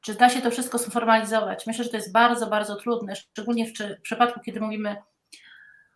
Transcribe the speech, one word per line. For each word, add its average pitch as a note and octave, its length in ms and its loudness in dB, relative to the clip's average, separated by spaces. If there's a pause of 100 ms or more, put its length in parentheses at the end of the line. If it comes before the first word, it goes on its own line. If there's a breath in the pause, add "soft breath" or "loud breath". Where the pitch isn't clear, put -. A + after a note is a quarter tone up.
czy G#3 140 -8
da B3 140 8
się B3 120 0
to A#3 100 2
wszystko B3 260 -4
sformalizować. A3 880 0
Myślę, A3+ 160 -4
że A#3 60 -6
to A3+ 80 -4
jest - 140 -8
bardzo, A#3 360 4
bardzo G#3 280 -2
trudne, G#3+ 400 -4
szczególnie A3+ 500 -4
w A3+ 80 -8
czy-, G#3 260 -8
w - 20 -20
przypadku, A#3+ 380 0
kiedy G#3 220 -10
mówimy, G#3+ 340 -4 (1000 soft breath)